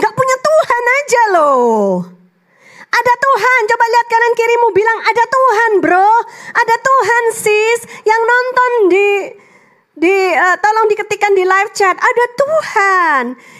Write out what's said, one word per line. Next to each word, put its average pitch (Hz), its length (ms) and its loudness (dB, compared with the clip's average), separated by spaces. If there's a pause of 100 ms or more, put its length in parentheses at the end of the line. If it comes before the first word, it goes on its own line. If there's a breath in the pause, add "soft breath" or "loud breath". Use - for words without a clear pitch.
nggak 415 160 -2
punya 523 200 0
Tuhan 587 480 0
aja 523 360 0 (120)
loh. 226 720 0 (880 loud breath)
Ada 480 240 2
Tuhan, 494 520 0
coba 466 200 0
lihat 466 200 0
kanan 466 280 0
kirimu, 466 360 2
bilang, 427 280 0
"Ada 453 280 0
Tuhan, 466 420 0 (100)
bro. 370 300 2 (460 loud breath)
Ada 453 200 0
Tuhan, 480 460 0 (100)
sis." 440 480 -2 (240 loud breath)
Yang 440 160 2
nonton 494 500 0 (220)
di, 403 160 2 (880 soft breath)
di, 349 200 0 (200)
eh, 349 240 2
tolong 427 320 2
diketikkan 415 400 -4
di 381 80 2
live 381 320 0
chat, 359 240 0
"Ada 466 280 0 (120)
Tuhan." 370 960 0 (260 loud breath)